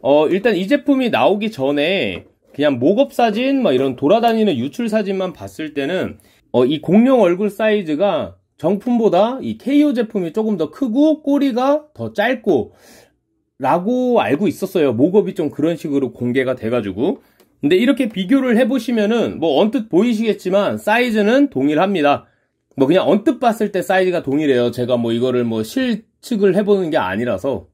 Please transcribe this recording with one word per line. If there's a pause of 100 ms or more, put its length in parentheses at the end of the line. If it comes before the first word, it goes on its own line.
어,
일단
이
제품이
나오기
전에 (300)
그냥
목업
사진,
막
이런
돌아다니는
유출
사진만
봤을
때는, (340)
어,
이
공룡
얼굴
사이즈가 (200)
정품보다
이
케이오
제품이
조금
더
크고
꼬리가
더
짧고 (880)
라고
알고
있었어요.
목업이
좀
그런
식으로
공개가
돼가지고. (400)
근데
이렇게
비교를
해보시면은
뭐
언뜻
보이시겠지만
사이즈는
동일합니다. (520)
뭐
그냥
언뜻
봤을
때
사이즈가
동일해요.
제가
뭐
이거를
뭐
실측을
해보는
게
아니라서.